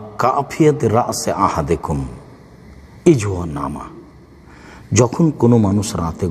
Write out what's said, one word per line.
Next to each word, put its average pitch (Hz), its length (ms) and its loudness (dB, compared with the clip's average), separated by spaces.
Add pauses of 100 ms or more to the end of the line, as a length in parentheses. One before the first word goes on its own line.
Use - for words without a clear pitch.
(180)
কাফিয়াতি 139 720 0
রাসি 110 440 -2
আহাদিকুম 80 760 -2 (1000)
ইজওয়া 101 400 2
নামা।" 71 360 -8 (1120)
যখন 127 380 4
কোনো 120 260 4
মানুষ 104 380 0
রাতে 85 360 -4